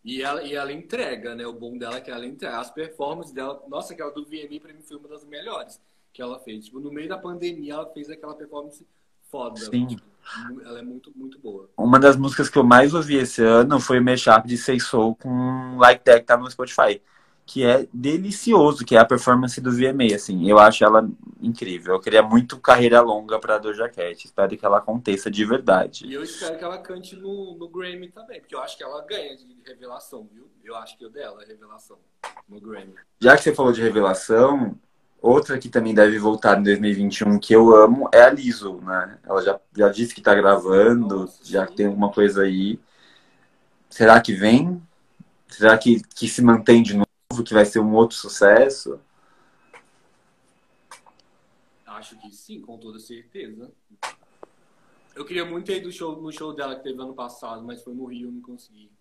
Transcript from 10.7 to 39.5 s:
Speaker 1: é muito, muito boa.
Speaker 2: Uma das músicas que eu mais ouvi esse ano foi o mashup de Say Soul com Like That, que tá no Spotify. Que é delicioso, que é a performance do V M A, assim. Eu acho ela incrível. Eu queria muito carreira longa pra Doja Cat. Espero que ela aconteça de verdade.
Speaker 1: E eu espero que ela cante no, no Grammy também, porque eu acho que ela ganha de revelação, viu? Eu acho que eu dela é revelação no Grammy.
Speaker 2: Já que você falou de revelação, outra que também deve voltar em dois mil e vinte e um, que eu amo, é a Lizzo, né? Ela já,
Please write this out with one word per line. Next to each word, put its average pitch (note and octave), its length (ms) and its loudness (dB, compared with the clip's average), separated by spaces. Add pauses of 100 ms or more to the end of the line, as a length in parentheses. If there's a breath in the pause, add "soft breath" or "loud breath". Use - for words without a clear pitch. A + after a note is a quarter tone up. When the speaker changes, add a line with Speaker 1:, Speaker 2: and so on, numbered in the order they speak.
Speaker 1:
é A#2+ 40 -20
muito, B2 320 -20
muito C3 240 -20
boa. - 380 -18
Speaker 2:
Uma B2 240 4
das C#3 160 8
músicas C#3 320 -4
que - 80 -2
eu B2+ 80 4
mais B2+ 280 6
ouvi D3 220 -4
esse B2+ 260 -4
ano A#2+ 380 4
foi B2+ 200 0
o B2 40 2
mashup A#2+ 420 4
de A#2+ 120 -6
Say B2+ 200 -4
Soul A2+ 380 -2
com B2+ 640 -8
Like B2 260 4
That, A#2+ 160 6
que A#2 60 -8
tá B2 100 2
no B2+ 160 -10
Spotify. A#2+ 500 -4 (440)
Que - 200 -8
é B2+ 280 2
delicioso, D3 920 0
que B2+ 100 0
é A2 40 8
a A2+ 60 8
performance B2 540 -2
do B2+ 100 -6
V B2 180 -2
M C3 260 -2
A, - 20 -2
assim. F#2 340 -6
Eu G#2 100 8
acho A2 220 8
ela A2 280 4 (320)
incrível. F#2 540 -6
Eu F#2+ 40 -6
queria A2 240 2
muito B2 340 0
carreira A#2+ 440 4
longa G#2+ 360 -4
pra G#2+ 200 -4
Doja G#2+ 320 -8
Cat. F2 360 -12
Espero G2 300 -4
que G#2 100 -14
ela G2+ 120 2
aconteça A2 520 -6
de G#2 140 -4
verdade. G#2 640 -2
Speaker 1:
E C3+ 60 -16
eu D3 100 -14
espero E3 340 -12
que F3 60 -16
ela F3+ 140 -14
cante F#3 400 -20
no, F#3+ 400 -16
no E3+ 100 -18
Grammy F3+ 420 -16
também, A3 300 -20
porque - 160 -20
eu C3 60 -12
acho - 160 -16
que D3 60 -20
ela D3 220 -16
ganha C#3 300 -14
de - 220 -20 (100)
revelação, B2 640 -20
viu? A2+ 180 -20 (140)
Eu A2+ 140 -20
acho A2+ 200 -20
que B2 60 -20
eu A2 60 -20
dela A2 340 -18
é - 20 -20
revelação - 520 -20 (500)
no G#2 140 -20
Grammy. G2 320 -20 (260)
Speaker 2:
Já B2+ 160 8
que D3+ 80 -2
você D3+ 100 -2
falou C3 200 0
de A2+ 80 -4
revelação, A2 960 0 (420)
outra C3 380 2
que B2+ 80 -16
também A2+ 260 -4
deve G#2+ 240 4
voltar G#2+ 400 0
em G#2 60 -2
dois G2+ 160 2
mil G#2 120 -2
e - 20 -2
vinte G2 240 -4
e G#2+ 100 -6
um, G#2 100 2
que A2 160 0
eu A2+ 220 8
amo, A#2+ 380 6
é A#2 80 10
a B2+ 80 10
Lizzo, A2+ 480 -6
né? F#2 440 -10
Ela F#2+ 200 -4
já, F#2+ 180 -2 (160)